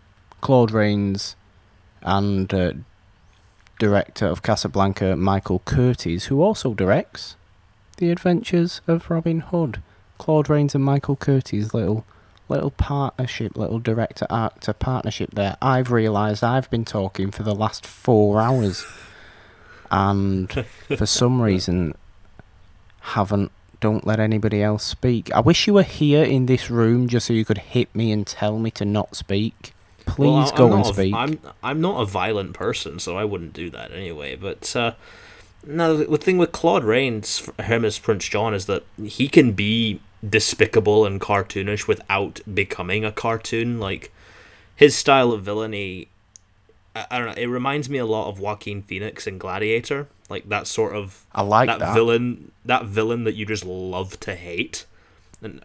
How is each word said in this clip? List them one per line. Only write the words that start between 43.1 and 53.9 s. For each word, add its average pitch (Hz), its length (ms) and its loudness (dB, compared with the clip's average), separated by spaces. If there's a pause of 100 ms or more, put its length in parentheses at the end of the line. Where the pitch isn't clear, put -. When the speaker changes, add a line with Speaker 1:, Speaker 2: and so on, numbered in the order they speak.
Speaker 2:
cartoon. 117 680 -4
Like, 98 320 -8 (640)
his - 220 8
style 131 360 4
of 104 100 -4
villainy, 101 640 -6 (880)
I, 110 140 -10
I 123 80 -4
don't 120 80 -4 (100)
know, - 60 -6
it 123 40 -2
reminds 131 420 -4
me 139 100 -4
a 120 80 -4
lot 110 220 -2
of 98 120 -10
Joaquin 101 420 -8
Phoenix 98 460 -10
in 95 100 -8
Gladiator. 110 720 -2 (200)
Like, 101 200 -10
that 104 180 -4
sort 107 300 -2
of 98 360 -12
Speaker 1:
I 104 100 -2
like 107 260 4
Speaker 2:
that 113 100 0
Speaker 1:
that. 98 160 -2
Speaker 2:
villain, 117 560 2 (140)
that 120 220 0
villain 110 380 -2
that 110 100 -2
you 107 120 -8
just 101 180 -6
love 92 560 -8